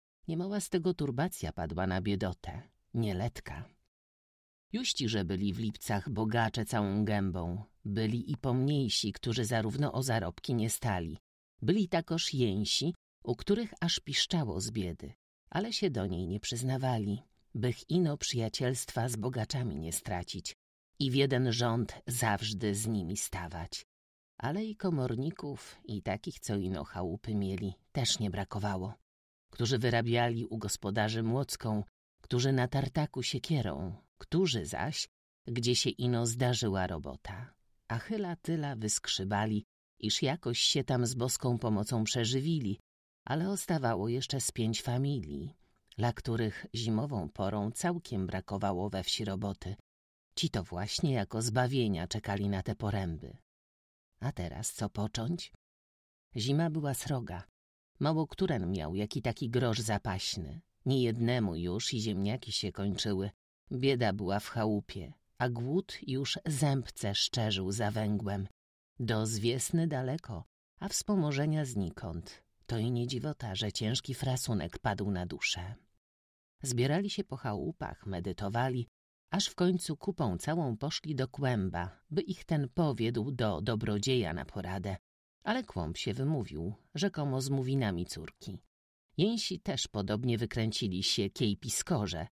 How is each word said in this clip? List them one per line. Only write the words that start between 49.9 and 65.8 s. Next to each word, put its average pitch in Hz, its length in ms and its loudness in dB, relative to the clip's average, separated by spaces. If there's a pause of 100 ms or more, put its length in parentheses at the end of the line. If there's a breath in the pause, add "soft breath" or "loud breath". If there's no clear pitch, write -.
Ci - 160 0
to 95 140 0
właśnie 104 480 0
jako 110 300 0
zbawienia 117 640 2
czekali 101 420 -2
na 98 140 0
te 110 120 -2
poręby. 95 640 -2 (840)
A 135 120 -2
teraz 90 400 -6
co 104 160 -2
począć? 113 640 -4 (840)
Zima 143 340 2
była 147 240 -2
sroga. 107 500 -4 (560)
Mało 156 260 2
któren 110 460 0
miał 80 220 -2
jaki - 280 -2
taki 120 280 -2
grosz 120 300 2
zapaśny. 98 800 -2 (260)
Niejednemu 117 680 4
już 87 380 -2
i 113 60 0
ziemniaki 104 520 -2
się 95 200 -2
kończyły. 101 580 0 (420)
Bieda 127 400 4
była 98 280 0
w - 80 -10
chałupie, 104 640 -2 (260)
a 123 100 2
głód 123 580 -2